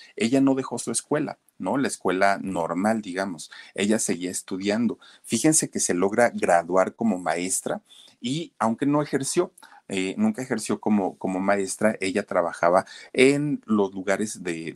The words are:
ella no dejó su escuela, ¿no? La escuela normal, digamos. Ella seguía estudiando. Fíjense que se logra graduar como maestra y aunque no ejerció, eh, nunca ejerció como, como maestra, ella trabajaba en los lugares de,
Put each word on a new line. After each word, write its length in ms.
ella 260
no 140
dejó 240
su 120
escuela, 460
¿no? 180
La 100
escuela 540
normal, 600
digamos. 500
Ella 240
seguía 320
estudiando. 640
Fíjense 460
que 100
se 140
logra 400
graduar 640
como 240
maestra 600
y 380
aunque 300
no 160
ejerció, 500
eh, 280
nunca 240
ejerció 380
como, 400
como 200
maestra, 600
ella 240
trabajaba 640
en 520
los 280
lugares 480
de, 340